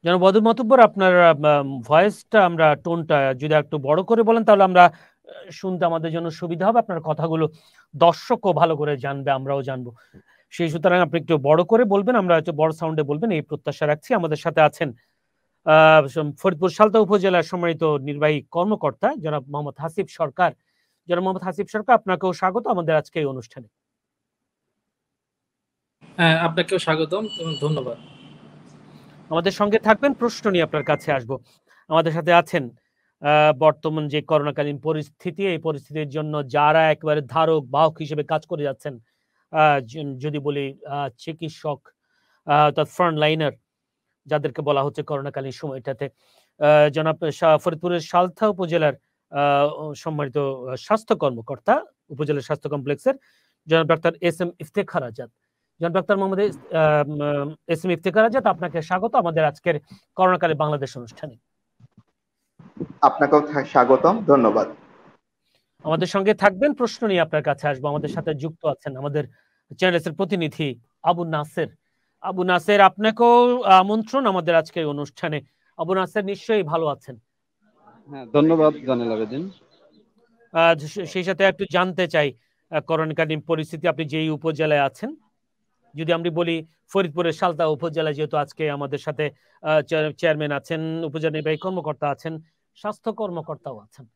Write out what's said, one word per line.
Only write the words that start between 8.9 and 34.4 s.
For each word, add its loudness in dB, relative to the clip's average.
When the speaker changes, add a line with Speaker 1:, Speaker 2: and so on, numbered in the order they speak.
Speaker 1:
জানবে, -6
আমরাও -4
জানবো। -10
সেই -2
সুতরাং 2
আপনি 0
একটু 0
বড় 4
করে 4
বলবেন, 2
আমরা 2
হয়তো 0
বড় 0
সাউন্ডে -4
বলবেন, -4
এই -2
প্রত্যাশা -6
রাখছি। -2
আমাদের -2
সাথে -2
আছেন, 2
আহ, 6
ফরিদপুর 0
সালতা 4
উপজেলার 2
সম্মানিত -4
নির্বাহী -2
কর্মকর্তা -2
জনাব -6
মোহাম্মদ -8
হাসিব -8
সরকার। -2
জনাব -2
মোহাম্মদ -4
হাসিব -8
সরকার, 0
আপনাকেও 0
স্বাগত -2
আমাদের 0
আজকে -4
এই -2
অনুষ্ঠানে। -10
Speaker 2:
হ্যাঁ, 4
আপনাকেও -2
স্বাগতম -2
এবং -8
ধন্যবাদ। -4
Speaker 1:
আমাদের -2
সঙ্গে 0
থাকবেন, 2
প্রশ্ন -4
নিয়ে 2
আপনার -4
কাছে -2
আসবো। -4
আমাদের 2
সাথে 0
আছেন, 2
আহ, 4
বর্তমান 0
যে -2
করোনাকালীন -2